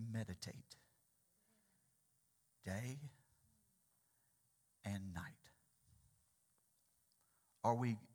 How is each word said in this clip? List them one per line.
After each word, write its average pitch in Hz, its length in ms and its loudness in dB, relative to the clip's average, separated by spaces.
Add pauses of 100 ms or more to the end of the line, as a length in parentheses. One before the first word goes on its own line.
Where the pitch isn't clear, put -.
(120)
meditate - 640 -6 (1900)
day 123 360 -2 (1800)
and 98 280 0
night." - 380 -8 (2250)
Are 117 100 8
we 120 240 4 (160)